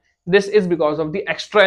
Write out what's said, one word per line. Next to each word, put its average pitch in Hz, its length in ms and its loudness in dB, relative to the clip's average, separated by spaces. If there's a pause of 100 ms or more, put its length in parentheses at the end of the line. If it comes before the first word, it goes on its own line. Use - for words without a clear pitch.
(300)
this 196 180 2
is 208 140 2
because 160 320 0
of 156 120 -4
the 156 140 -6 (100)
extra - 360 -2